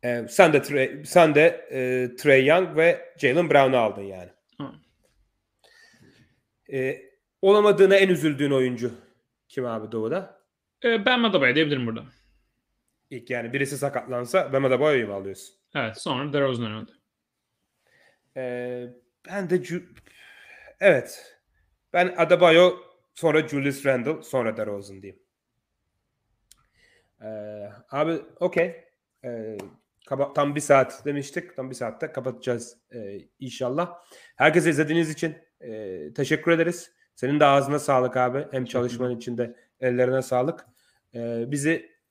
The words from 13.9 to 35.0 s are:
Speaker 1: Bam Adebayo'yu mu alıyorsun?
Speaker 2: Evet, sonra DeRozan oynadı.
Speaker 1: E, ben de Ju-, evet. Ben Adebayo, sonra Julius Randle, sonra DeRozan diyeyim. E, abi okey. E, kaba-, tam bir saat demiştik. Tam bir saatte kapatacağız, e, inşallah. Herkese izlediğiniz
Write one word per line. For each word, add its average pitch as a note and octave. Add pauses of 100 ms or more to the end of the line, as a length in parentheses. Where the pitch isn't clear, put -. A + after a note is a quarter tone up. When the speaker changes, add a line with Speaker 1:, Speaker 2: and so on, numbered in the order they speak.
Speaker 1:
Bam C3+
Adebayo'yu C3
mu G2+
alıyorsun? G2 (200)
Speaker 2:
Evet, A#2
sonra C#3+
DeRozan C3
oynadı. G#2+ (1400)
Speaker 1:
E, C3 (840)
ben F#3
de F#3
Ju-, E3 (960)
evet. - (560)
Ben F3+
Adebayo, E3+ (380)
sonra D#3
Julius C#3
Randle, C3+
sonra A2
DeRozan G2+
diyeyim. G2 (2000)
E, A2 (640)
abi D3+ (280)
okey. F3 (400)
E, A2+ (500)
kaba-, C#3
tam C#3+
bir D3+
saat C3+
demiştik. C#3+
Tam C3
bir C3
saatte B2+
kapatacağız, B2 (160)
e, G2+ (200)
inşallah. C3+ (340)
Herkese D#3+
izlediğiniz D#3